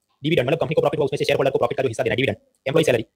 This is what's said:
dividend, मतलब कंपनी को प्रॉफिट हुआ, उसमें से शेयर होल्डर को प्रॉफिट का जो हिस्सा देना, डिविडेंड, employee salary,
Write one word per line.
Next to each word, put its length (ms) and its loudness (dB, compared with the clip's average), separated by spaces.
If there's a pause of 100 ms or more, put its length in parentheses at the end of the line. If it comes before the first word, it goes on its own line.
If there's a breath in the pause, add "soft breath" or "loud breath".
(220)
dividend, 240 0
मतलब 120 0
कंपनी 160 -2
को 60 0
प्रॉफिट 180 0
हुआ, 60 0
उसमें 140 -2
से 60 -2
शेयर 120 0
होल्डर 140 2
को 80 -2
प्रॉफिट 180 0
का 60 -4
जो 60 2
हिस्सा 140 -4
देना, 120 0
डिविडेंड, 220 0 (300)
employee 180 2
salary, 200 2 (120)